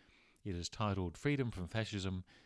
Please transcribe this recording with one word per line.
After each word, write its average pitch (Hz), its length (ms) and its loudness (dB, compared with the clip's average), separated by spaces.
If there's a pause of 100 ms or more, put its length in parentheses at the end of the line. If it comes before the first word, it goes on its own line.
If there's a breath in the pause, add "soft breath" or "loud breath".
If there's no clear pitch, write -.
(440 soft breath)
It 101 100 -2
is 85 160 -2
titled 95 480 0
Freedom 139 320 2
from 92 160 -4
Fascism, 95 580 0 (220 soft breath)